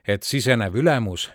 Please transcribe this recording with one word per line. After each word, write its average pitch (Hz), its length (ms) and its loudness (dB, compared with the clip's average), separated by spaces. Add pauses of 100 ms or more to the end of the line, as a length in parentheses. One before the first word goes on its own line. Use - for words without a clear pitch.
et 101 140 0
sisenev 117 580 0
ülemus 120 540 0